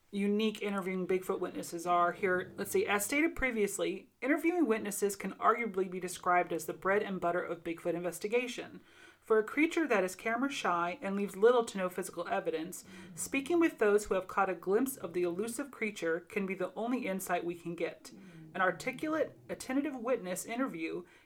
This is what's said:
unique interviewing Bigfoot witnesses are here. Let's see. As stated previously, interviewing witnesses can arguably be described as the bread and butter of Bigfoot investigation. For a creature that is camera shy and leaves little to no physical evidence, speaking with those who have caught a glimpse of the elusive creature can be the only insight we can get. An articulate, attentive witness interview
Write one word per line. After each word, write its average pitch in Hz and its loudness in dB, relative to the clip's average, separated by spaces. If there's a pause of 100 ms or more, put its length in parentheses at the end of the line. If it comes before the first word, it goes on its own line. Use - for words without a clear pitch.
(100)
unique 208 0
interviewing 190 -2
Bigfoot 185 0
witnesses 175 -6
are 175 4
here. 180 0
Let's 202 -6
see. 190 2
As 202 2
stated 311 0
previously, 196 -2 (120)
interviewing 330 2
witnesses 208 0
can 190 -6
arguably 202 2
be 180 -6
described 180 2
as 165 -4
the 175 -4
bread 190 0
and 196 -4
butter 175 2
of - -6
Bigfoot 170 -2
investigation. 208 -4 (440)
For 220 6
a 214 6
creature 311 2
that 202 4
is 185 -2
camera 240 0
shy 175 0
and 196 -2
leaves 202 -2
little 233 8
to 202 -6
no 185 0
physical 175 -6
evidence, 175 -4 (300)
speaking 277 0
with 330 4
those 208 6
who 208 0
have 185 0
caught 190 2
a 180 0
glimpse 214 2
of 170 -8
the 180 2
elusive 226 -2
creature 175 -2
can 196 -2
be 190 -4
the 185 -2
only 220 -2
insight 185 -2
we 170 -4
can 170 -6
get. - -6 (440)
An 185 -2
articulate, 262 0 (140)
attentive 269 -2
witness 185 -2
interview 175 -4 (220)